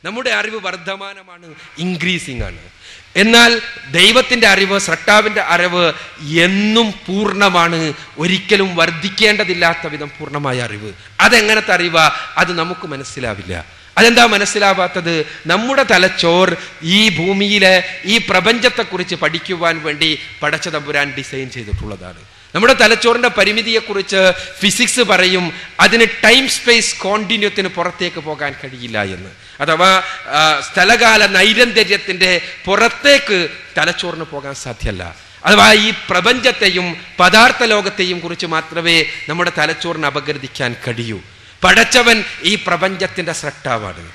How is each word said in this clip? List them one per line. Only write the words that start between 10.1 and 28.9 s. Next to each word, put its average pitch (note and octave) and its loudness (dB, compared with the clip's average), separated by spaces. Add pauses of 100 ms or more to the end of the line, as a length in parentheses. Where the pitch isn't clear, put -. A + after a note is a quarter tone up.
പൂർണ്ണമായ C#3+ -4 (100)
അറിവ്. G#2 -12 (280)
അതെങ്ങനത്തെ G#3+ 4
അറിവാ? E3 2 (260)
അത് F3 0 (100)
നമുക്ക് F3 -6
മനസ്സിലാവില്ല. A2 -10 (320)
അതെന്താ A#3 6
മനസ്സിലാവാത്തത്? F#3+ 0 (220)
നമ്മുടെ A#3+ 2
തലച്ചോർ F3+ 2 (280)
ഈ G3+ 4
ഭൂമിയിലെ G3 2 (300)
ഈ G#3 2 (120)
പ്രപഞ്ചത്തെക്കുറിച്ച് F#3+ 0
പഠിക്കുവാൻ E3 -2
വേണ്ടി D3+ -2 (220)
പടച്ച D3+ -4
തമ്പുരാൻ C#3+ -4
design C3+ -10
ചെയ്തിട്ടുള്ളതാണ്. G2+ -10 (340)
നമ്മുടെ A3+ 4
തലച്ചോറിൻ്റെ A#3 2
പരിമിതിയെക്കുറിച്ച് G#3 -2 (400)
physics G#3 0
പറയും, F#3 2 (260)
അതിന് A3 4 (200)
time B3+ 4
space A#3 2
കോണ്ടിന്യൂത്തിന് G3+ -2
പുറത്തേക്ക് F3 -6
പോകാൻ D3 -8 (120)
കഴിയില്ല A#2+ -6 (120)